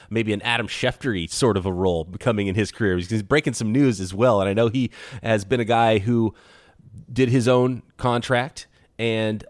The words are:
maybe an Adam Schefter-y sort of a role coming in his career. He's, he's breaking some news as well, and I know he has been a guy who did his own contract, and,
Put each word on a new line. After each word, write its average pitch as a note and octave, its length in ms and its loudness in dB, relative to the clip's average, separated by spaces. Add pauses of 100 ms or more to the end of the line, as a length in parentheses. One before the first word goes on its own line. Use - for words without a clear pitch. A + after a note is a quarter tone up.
(120)
maybe A2 200 -2
an G#2 120 -2
Adam A#2 240 -2
Schefter-y A#2 580 -4
sort G#2+ 320 0
of F#2 80 -2
a F#2+ 80 -2
role F2 320 0 (140)
coming G#2 260 0
in F#2+ 80 -2
his G2+ 180 -2
career. F#2+ 260 0
He's, F2+ 120 -6
he's G#2+ 140 -2
breaking C#3+ 300 0
some A2 180 -4
news B2+ 280 2
as F#2 140 -8
well, G#2+ 280 4
and F#2+ 60 2
I G2 60 0
know A#2 140 4
he A#2+ 240 -2 (320)
has A2 200 0
been A#2+ 160 0
a A#2 60 -2
guy A2+ 320 4
who A2+ 380 0 (760)
did B2 180 2
his A#2+ 180 2
own B2+ 340 2 (160)
contract, B2 720 -2 (320)
and, A2 500 -2